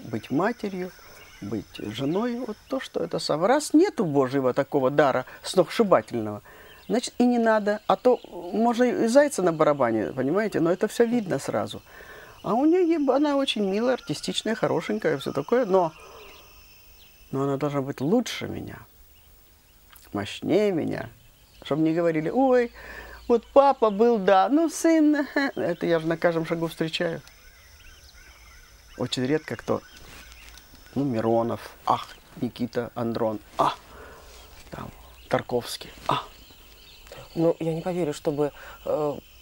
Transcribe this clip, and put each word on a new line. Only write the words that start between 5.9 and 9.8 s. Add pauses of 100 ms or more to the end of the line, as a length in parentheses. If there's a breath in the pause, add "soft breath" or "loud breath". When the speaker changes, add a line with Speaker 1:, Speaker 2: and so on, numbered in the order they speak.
Speaker 1:
значит,
и
не
надо.
А
то (320)
можно
и
зайца
на
барабане,